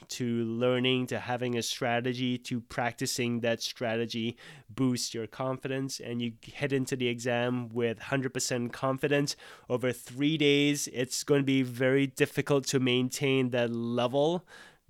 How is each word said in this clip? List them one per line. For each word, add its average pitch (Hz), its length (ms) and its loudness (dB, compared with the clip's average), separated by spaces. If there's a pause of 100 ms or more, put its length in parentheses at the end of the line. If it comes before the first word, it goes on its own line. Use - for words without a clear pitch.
to 117 360 -2
learning 127 640 2
to 117 140 -4
having 123 360 -2
a 113 60 0
strategy 123 720 -2
to 123 240 -6
practicing 120 800 -2
that 117 220 0
strategy 117 760 -4 (340)
boosts 123 440 0
your 113 120 -6
confidence, 135 760 -6
and 120 200 -4
you 120 120 -2 (220)
head 139 180 -2
into 131 240 0
the 123 120 0
exam 120 600 0
with 117 320 0
hundred 131 320 -2
percent 120 400 -2
confidence. 143 640 0 (320)
Over 123 240 0
three 143 460 0
days, 143 540 4
it's - 300 -2
going 143 200 4
to 131 40 -2
be 135 160 4
very 131 440 2
difficult 139 640 2
to 135 120 2
maintain 127 720 2
that 120 200 0
level 120 760 0 (440)